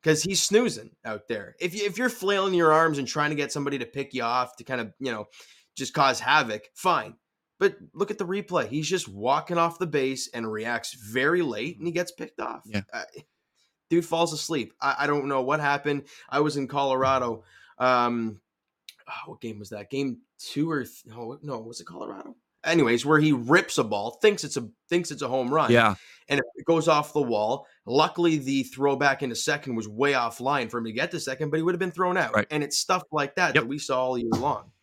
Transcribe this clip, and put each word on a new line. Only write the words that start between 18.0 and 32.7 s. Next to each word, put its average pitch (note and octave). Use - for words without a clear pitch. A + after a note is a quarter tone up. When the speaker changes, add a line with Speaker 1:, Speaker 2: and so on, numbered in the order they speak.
Speaker 1:
oh, -
what -
game A2
was G2+
that? G#2
Game C3+
two D#3
or C#3+
th-, -
oh, A#2+
no, C#3
was A2+
it -
Colorado? -
Anyways, B2+
where D#3
he D#3
rips C#3
a C#3
ball, G#2+
thinks G3+
it's D3
a, A#2
thinks F3
it's C#3
a C3+
home B2+
run. D3
Speaker 2:
Yeah. A2+
Speaker 1:
And C#3+
it -
goes D#3+
off D3+
the D3+
wall. A#2
Luckily, D#3+
the C3+
throw C3+
back C3+
into B2+
second C#3+
was A2
way B2
offline A#2+
for A#2+
him A#2
to A2+
get C3
to E3+
second, C#3+
but D#3
he D#3+
would F3+
have E3+
been F#3
thrown F3+
out. B2+
Speaker 2:
Right. G#2+
Speaker 1:
And D3+
it's C#3+